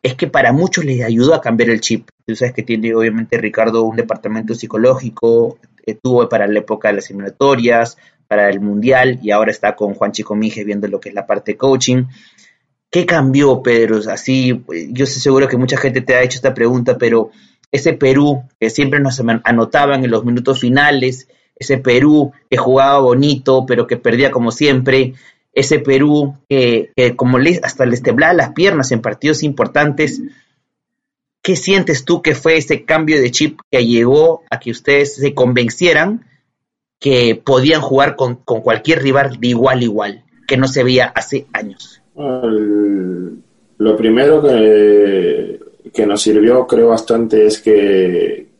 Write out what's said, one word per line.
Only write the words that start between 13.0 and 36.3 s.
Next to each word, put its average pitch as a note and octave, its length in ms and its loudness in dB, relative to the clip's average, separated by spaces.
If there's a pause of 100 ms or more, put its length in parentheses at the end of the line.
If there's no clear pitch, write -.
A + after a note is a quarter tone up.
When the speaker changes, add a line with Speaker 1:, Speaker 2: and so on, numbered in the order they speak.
Speaker 1:
cambió, C3+ 560 2
Pedro? A2+ 380 2 (100)
Así, C3 420 -2 (220)
eh, E2 180 -10
yo B2+ 120 -2
estoy C3+ 180 -6
seguro C3+ 280 2
que B2+ 80 -2
mucha B2+ 180 -2
gente B2+ 240 -2
te B2+ 160 0
ha B2+ 80 4
hecho B2 140 -2
esta C3 160 -2
pregunta, A#2+ 440 0
pero A2+ 340 0 (420)
ese C#3 180 0
Perú C#3 520 2 (140)
que A2+ 120 -2
siempre C#3+ 320 0
nos C3 180 -2
an-, A#2 240 -2
anotaban C3 640 0
en A#2 60 -2
los A2+ 120 -2
minutos B2 380 -2
finales, C3 680 0 (280)
ese - 220 -2
Perú C3 540 2 (180)
que B2+ 80 0
jugaba C3+ 420 2
bonito, C3 680 2
pero A#2 220 -2
que A2+ 100 -4
perdía B2+ 340 0
como A#2+ 200 -2
siempre, C3 600 0 (400)
ese C#3 260 0
Perú C#3 560 0 (140)
que, B2 460 0
que B2 200 2
como B2+ 240 2
le, E3 240 2
hasta - 220 -2
les B2 180 -2
temblaba C#3+ 300 2
las D3 180 0
piernas D#3+ 400 0
en A2+ 100 -2
partidos C3+ 420 -4
importantes. D3 800 -2 (1200)
¿Qué F#3 140 -2
sientes F3 500 -2
tú E3+ 160 0
que D3+ 140 0
fue D#3+ 220 2
ese D3 280 -4
cambio D#3 360 0
de B2 100 0
chip D#3 280 -4 (120)
que B2 140 2
llegó C3+ 640 2
a A#2 100 -6
que A#2+ 120 -10
ustedes C#3+ 440 0
se C3+ 180 -2
convencieran D3 920 0 (760)